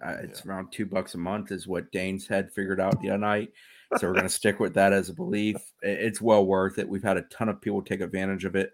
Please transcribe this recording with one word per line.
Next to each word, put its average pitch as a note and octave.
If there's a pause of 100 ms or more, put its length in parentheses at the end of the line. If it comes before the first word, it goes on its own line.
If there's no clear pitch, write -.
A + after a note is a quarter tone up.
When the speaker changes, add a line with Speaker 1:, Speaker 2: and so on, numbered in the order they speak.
Speaker 1:
Uh, F2
it's -
Speaker 2:
Yeah. F#2+
Speaker 1:
around F#2
two A2
bucks F#2
a -
month G2
is F#2
what F2
Danes F#2+
had F#2+
figured F#2+
out F#2+
the G2+
other G2
night. G#2 (440)
So G2
we're F#2
gonna F#2
stick G2+
with F#2+
that G2
as G2
a F#2
belief. G#2 (260)
I-, G2
it's G2+
well G#2+
worth F#2+
it. G2
We've G2
had G2
a F2+
ton -
of G2+
people G2+
take G2
advantage F#2+
of F#2
it. F#2+